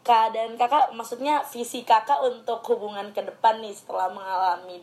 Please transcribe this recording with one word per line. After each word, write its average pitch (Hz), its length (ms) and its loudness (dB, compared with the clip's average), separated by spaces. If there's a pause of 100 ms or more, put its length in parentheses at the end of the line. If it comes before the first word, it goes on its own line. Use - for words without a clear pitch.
keadaan 226 560 2
Kakak, 247 380 4
maksudnya 254 500 -2
visi 240 380 -10
Kakak 240 400 4
untuk 233 420 -2
hubungan 208 480 -4
ke 202 80 -6
depan 220 400 0
nih 214 140 -12
setelah 185 340 -4
mengalami 185 760 -2